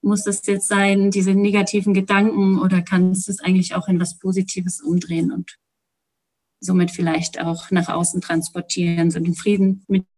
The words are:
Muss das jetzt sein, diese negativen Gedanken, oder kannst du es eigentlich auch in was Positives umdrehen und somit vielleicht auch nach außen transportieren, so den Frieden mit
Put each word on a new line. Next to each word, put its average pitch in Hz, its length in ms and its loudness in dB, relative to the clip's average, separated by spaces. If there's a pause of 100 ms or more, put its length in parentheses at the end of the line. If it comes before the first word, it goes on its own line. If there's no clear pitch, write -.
Muss 202 220 0
das 202 240 -4
jetzt 196 200 -2
sein, 196 440 4
diese 190 240 2
negativen 202 580 2
Gedanken, 196 680 2
oder 185 220 2
kannst 185 460 0
du 202 40 -6
es 190 80 -6
eigentlich 185 360 0
auch 175 120 -4
in 180 120 2
was 175 180 -4
Positives 190 640 -4
umdrehen 170 500 -2
und - 260 -10 (1000)
somit 180 300 2
vielleicht 165 500 -4
auch 165 300 -6
nach 175 200 0
außen 175 320 -2
transportieren, 170 920 -2
so 165 80 -4
den 165 160 -2
Frieden 190 520 0
mit 190 180 0 (120)